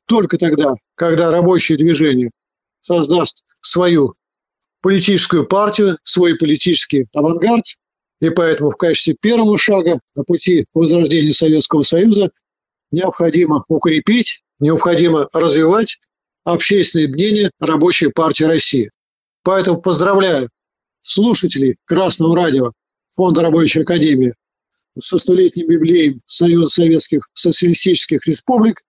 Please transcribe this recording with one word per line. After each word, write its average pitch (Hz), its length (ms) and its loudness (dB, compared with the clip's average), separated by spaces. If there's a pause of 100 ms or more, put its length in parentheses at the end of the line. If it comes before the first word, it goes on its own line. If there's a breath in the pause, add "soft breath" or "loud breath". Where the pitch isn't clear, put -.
только 208 320 0
тогда, 151 380 0 (200)
когда 165 340 0
рабочее 170 480 0
движение 143 540 0 (500)
создаст 165 640 -2 (180)
свою 175 540 0 (680)
политическую 180 640 0
партию, 202 580 0
свой 175 320 0
политический 151 760 -2
авангард. 170 520 0 (560)
И 165 80 0
поэтому 160 420 0
в - 60 -12
качестве 165 420 0
первого 220 380 2
шага 175 420 0 (160)
на 143 80 -6
пути 170 500 0
возрождения 160 600 2
Советского 156 500 0
Союза 202 480 2 (600)
необходимо 165 760 0
укрепить, 165 760 -2 (180)
необходимо 160 760 0
развивать 165 680 0 (460)
общественное 175 600 0
мнение 202 520 -2
Рабочей 170 480 0
партии 156 380 0
России. 147 440 0 (540)
Поэтому 180 380 0
поздравляю 180 680 0 (520)
слушателей 180 840 0
Красного 170 500 0
радио, 135 360 0 (440)
Фонда 180 260 0
Рабочей 160 400 2
Академии 143 520 0 (680)
со - 180 -4
столетним 175 520 0
юбилеем 160 560 2
Союза 170 440 0
Советских 160 640 0
Социалистических 170 920 0
Республик. 214 600 0